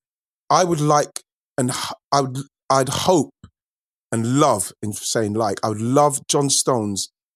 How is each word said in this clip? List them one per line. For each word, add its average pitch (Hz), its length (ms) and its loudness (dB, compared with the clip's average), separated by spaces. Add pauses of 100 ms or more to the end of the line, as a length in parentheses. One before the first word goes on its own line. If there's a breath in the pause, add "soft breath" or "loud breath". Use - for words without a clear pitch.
(500)
I 160 140 4
would 170 180 0
like, 147 400 0 (360)
and 127 140 0
h-, - 220 -8 (180)
I 139 100 2
would, 127 160 -6 (320)
I'd 135 200 2
hope 170 420 2 (800)
and 117 280 0
love, 123 320 2 (100)
in 107 120 -6
saying 107 400 -4
like, 107 300 -2
I 110 60 -2
would 104 120 -4
love 139 460 2
John 143 220 0
Stones 107 600 -2 (260)